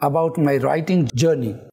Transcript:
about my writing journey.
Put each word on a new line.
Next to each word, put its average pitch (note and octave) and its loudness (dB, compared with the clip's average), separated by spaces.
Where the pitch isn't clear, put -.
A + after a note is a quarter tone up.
about D#3+ 0
my C#3+ 2
writing D3+ 0
journey. B2 0